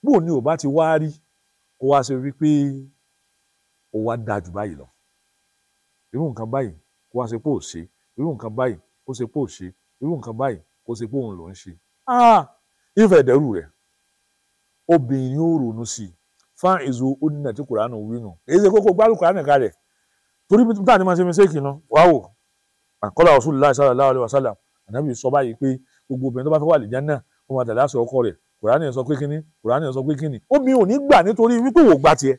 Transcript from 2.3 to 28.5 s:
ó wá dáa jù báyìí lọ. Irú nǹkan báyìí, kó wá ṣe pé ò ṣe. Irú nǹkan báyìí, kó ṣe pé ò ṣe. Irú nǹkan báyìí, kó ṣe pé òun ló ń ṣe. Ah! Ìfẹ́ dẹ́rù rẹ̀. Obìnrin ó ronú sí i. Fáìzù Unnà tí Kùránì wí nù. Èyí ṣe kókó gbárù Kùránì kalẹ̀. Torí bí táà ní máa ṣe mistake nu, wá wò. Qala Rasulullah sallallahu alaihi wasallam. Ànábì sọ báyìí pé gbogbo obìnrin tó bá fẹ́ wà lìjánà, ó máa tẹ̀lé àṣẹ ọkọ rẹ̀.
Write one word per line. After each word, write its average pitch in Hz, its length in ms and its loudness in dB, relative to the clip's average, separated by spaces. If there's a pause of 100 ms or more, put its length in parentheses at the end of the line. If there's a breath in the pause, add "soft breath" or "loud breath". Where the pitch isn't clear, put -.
ó 110 40 -4
wá 113 180 -4
dáa 107 240 -6
jù 87 120 -20
báyìí 98 240 -10
lọ. 65 100 -20 (1300)
Irú 143 140 -4
nǹkan 113 240 -10
báyìí, 127 220 -6 (420)
kó - 0 -
wá 123 120 -6
ṣe 117 120 -8
pé 151 120 -6
ò 131 100 -2
ṣe. - 200 -16 (380)
Irú 156 140 -4
nǹkan 113 220 -12
báyìí, 123 220 -4 (240)
kó - 120 -16
ṣe 123 140 -8
pé 135 140 -10
ò 127 60 -4
ṣe. - 200 -18 (320)
Irú 151 160 -8
nǹkan 113 220 -12
báyìí, 123 220 -6 (240)
kó 117 120 -12
ṣe 110 120 -12
pé 113 120 -10
òun 110 180 -8
ló 85 100 -18
ń 95 80 -18
ṣe. 90 180 -20 (360)
Ah! 240 340 4 (540)
Ìfẹ́ 185 260 6
dẹ́rù 131 300 2
rẹ̀. 80 160 -8 (1200)
Obìnrin 135 520 0
ó 165 180 0
ronú 117 280 -6
sí 110 180 -12
i. 87 100 -20 (440)
Fáìzù 135 600 -2
Unnà 147 340 -6
tí 104 120 -12
Kùránì 117 320 -4
wí 110 240 -10
nù. 107 100 -16 (120)
Èyí 170 180 0
ṣe 208 100 4
kókó 208 220 4
gbárù 220 240 4
Kùránì 180 280 0
kalẹ̀. 135 280 0 (800)
Torí 220 140 6
bí 226 100 0
táà 202 240 4
ní 190 60 2
máa 180 120 2
ṣe 180 80 2
mistake 175 360 2
nu, 139 260 -8
wá 147 180 4
wò. 156 260 4 (720)
Qala 160 300 4
Rasulullah 135 420 4
sallallahu 135 360 4
alaihi 127 120 0
wasallam. 120 320 -2 (340)
Ànábì 131 240 -6
sọ 123 180 -6
báyìí 131 240 0
pé 135 140 -4 (420)
gbogbo 131 180 -6
obìnrin 127 160 -8
tó 151 60 -2
bá 156 80 2
fẹ́ 151 120 -2
wà 156 80 4
lìjánà, 135 380 -6 (260)
ó - 100 -18
máa 131 120 -4
tẹ̀lé 113 180 -4
àṣẹ 143 160 -2
ọkọ 120 240 -4
rẹ̀. 107 140 -4 (180)